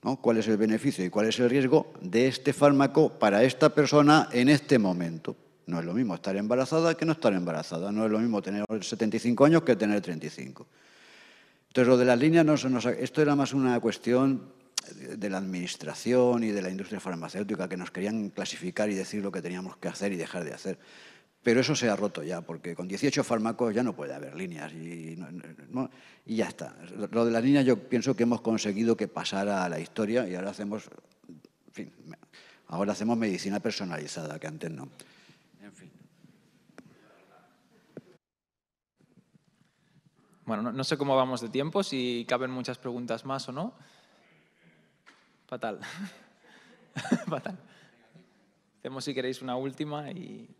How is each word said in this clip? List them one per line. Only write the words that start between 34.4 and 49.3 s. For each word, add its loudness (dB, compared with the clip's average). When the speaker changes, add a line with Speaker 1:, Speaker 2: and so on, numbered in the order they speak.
Speaker 1:
antes -10
no. -12
En -20
fin. -20
Speaker 2:
Bueno, -6
no, -4
no -4
sé -2
cómo 0
vamos 0
de -8
tiempo, -2
si -4
caben -2
muchas -8
preguntas -8
más -8
o -12
no. -8
Fatal. -8
<laughs> -2
Fatal. -6
Hacemos, -10
si -6
queréis, -4